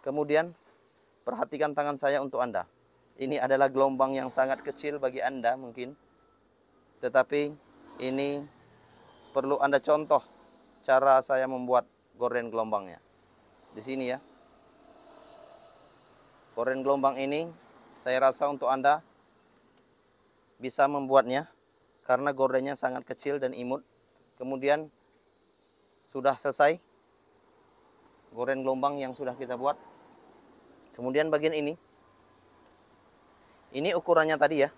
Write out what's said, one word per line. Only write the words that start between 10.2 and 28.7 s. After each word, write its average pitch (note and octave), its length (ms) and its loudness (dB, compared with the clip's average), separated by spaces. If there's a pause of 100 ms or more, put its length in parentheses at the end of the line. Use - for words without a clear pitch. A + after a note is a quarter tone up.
cara C3+ 400 6
saya C3 240 0
membuat B2 400 0 (320)
gorden A#2+ 320 -4
gelombangnya. G#2+ 480 -4 (720)
Di A2 80 -16
sini C3 320 -6
ya. C3 80 -6 (2500)
Gorden C3 240 -2
gelombang C#3 320 2
ini C#3+ 320 -2 (480)
saya C3 320 -2
rasa C#3+ 240 2
untuk C3 160 -4
Anda C3+ 320 2 (1600)
bisa C#3 320 2
membuatnya C3+ 560 2 (560)
karena C3+ 320 0
gordennya C3 400 0
sangat B2+ 320 -6
kecil C#3 320 -6
dan C3 160 -6
imut. B2 240 -6 (540)
Kemudian C#3 560 -2 (1120)
sudah C3+ 300 -2
selesai D3 480 2 (1500)
gorden C3 320 -4
gelombang C3+ 320 0